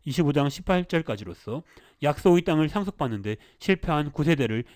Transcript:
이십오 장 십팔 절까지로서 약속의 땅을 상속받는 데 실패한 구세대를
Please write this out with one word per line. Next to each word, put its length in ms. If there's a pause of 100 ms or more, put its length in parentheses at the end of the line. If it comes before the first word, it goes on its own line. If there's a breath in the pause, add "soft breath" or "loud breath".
이십오 280
장 160
십팔 360
절까지로서 800 (380 soft breath)
약속의 400
땅을 260
상속받는 540
데 140 (220 soft breath)
실패한 540
구세대를 520 (120)